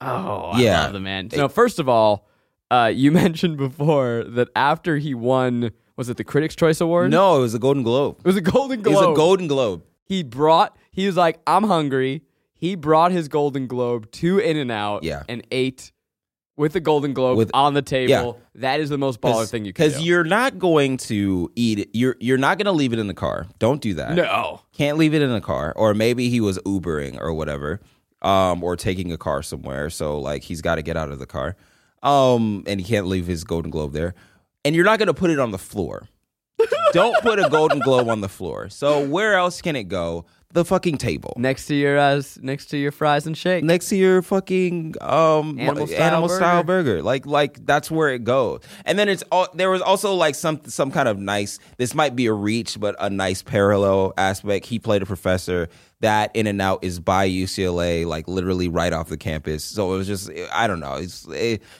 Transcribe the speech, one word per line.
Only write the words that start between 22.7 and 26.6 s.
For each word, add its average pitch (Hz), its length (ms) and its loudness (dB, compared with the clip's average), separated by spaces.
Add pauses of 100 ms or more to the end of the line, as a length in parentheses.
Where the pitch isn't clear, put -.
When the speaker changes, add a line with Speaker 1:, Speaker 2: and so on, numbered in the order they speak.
Speaker 2:
leave 143 200 0
it 113 80 -2
in 104 80 -4
the 92 60 -6
car. 80 320 -4 (120)
Don't 135 240 2
do 107 120 -2
that. 71 200 -4
Speaker 1:
No. 104 460 -2 (120)
Speaker 2:
Can't 147 240 -2
leave 156 180 2
it 151 80 2
in 131 100 0
the 107 80 -2
car. 76 340 -4
Or 107 200 2
maybe 120 360 0
he 120 100 0
was 98 200 0